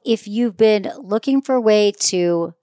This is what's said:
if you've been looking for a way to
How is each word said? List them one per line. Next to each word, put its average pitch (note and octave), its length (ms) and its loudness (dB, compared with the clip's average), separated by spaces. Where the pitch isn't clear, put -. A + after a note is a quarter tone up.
if A3 220 -2
you've G#3+ 280 -4
been G#3+ 440 2
looking C4+ 420 -2
for C4 140 -2
a B3 60 0
way G#3+ 400 2
to E3+ 600 -2